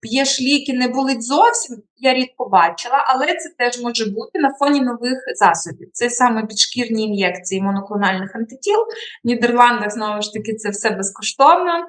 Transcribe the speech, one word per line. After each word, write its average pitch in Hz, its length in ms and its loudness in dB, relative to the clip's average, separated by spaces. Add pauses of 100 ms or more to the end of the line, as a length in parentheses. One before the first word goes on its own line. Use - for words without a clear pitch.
п'єш 269 400 0
ліки, 277 320 0
не 247 140 0
болить 262 360 -2
зовсім, 294 540 2 (200)
я 262 160 2
рідко 254 360 -4
бачила, 196 580 2
але 262 180 2
це 349 320 -4
теж 240 240 -2
може 233 240 -2
бути 214 340 -6
на 277 200 2
фоні 285 220 4
нових 247 360 -2 (180)
засобів. 170 580 0
Це 240 160 0
саме 233 360 2
підшкірні 226 580 0
ін'єкції 190 580 -2
моноклональних 196 760 -2
антитіл. 403 440 -2 (440)
В - 40 -2
Нідерландах, 233 640 2
знову 214 300 -4
ж - 120 -8
таки, 220 200 -6
це 214 160 -6
все 208 200 -2
безкоштовно 277 840 2 (180)